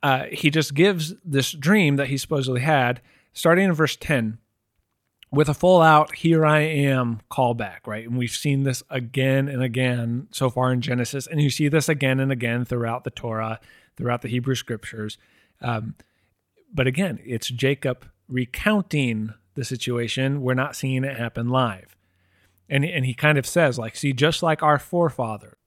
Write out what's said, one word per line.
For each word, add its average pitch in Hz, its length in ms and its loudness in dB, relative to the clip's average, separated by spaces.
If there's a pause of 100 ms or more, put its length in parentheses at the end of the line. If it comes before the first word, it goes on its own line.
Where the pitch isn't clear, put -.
Uh, 139 300 2
he - 160 2
just 147 240 0
gives 165 400 2 (100)
this 139 300 -2
dream 156 440 2
that 139 120 0
he 135 80 -4
supposedly 131 460 -2
had, 127 400 0 (320)
starting 175 320 4
in 185 80 2
verse 151 220 0
ten, 113 420 -2 (920)
with 143 160 4
a 147 60 -2
full 180 300 6
out, 156 320 6
"Here 160 320 4
I 151 140 6
am" 139 600 0 (100)
callback, 117 560 -2
right? 110 220 -10
And 120 80 -4
we've 123 140 -2
seen 139 320 0
this 135 260 -2
again 135 580 0
and 135 160 -4
again 123 680 -2
so - 180 0
far 127 240 0
in 127 80 0
Genesis, 123 460 -4
and 151 160 -2
you 143 80 2
see 147 180 0
this 147 180 2
again 135 320 0
and 135 140 0
again 120 320 -2
throughout 120 400 -4
the 131 60 -6
Torah, 110 500 -8 (380)
throughout 120 240 -2
the 110 60 -6
Hebrew 123 260 -2
Scriptures. 110 640 -10 (420)
Um, 113 360 -6 (760)
but 131 140 0
again, 131 360 -2
it's 117 260 -6
Jacob 131 580 -2 (200)
recounting 127 1080 -2 (200)
the 135 100 -6
situation. 127 760 -4
We're 127 140 0
not 135 220 -2
seeing 131 280 -2
it 135 140 -8
happen 117 320 -4
live. 120 440 -2 (760)
And, 139 160 2
and 170 180 -4
he 127 80 -4
kind 151 240 2
of 135 80 0
says, 139 340 2
like, 113 180 -8
"See, 143 180 -2
just 147 280 2
like 160 200 0
our 151 160 4
forefather 131 880 -4